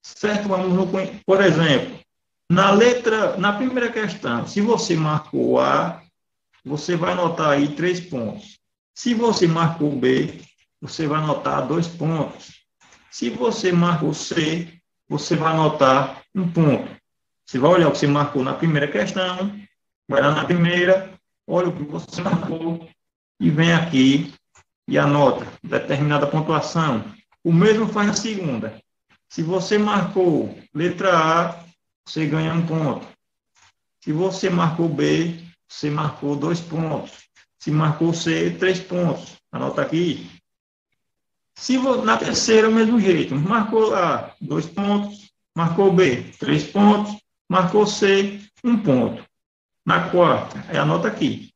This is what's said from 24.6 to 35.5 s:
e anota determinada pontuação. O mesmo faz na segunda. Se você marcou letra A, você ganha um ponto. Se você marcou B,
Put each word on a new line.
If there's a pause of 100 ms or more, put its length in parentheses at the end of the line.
e
anota (180)
determinada
pontuação. (400)
O
mesmo
faz
na
segunda. (480)
Se
você
marcou (160)
letra
A, (420)
você
ganha
um
ponto. (960)
Se
você
marcou
B, (300)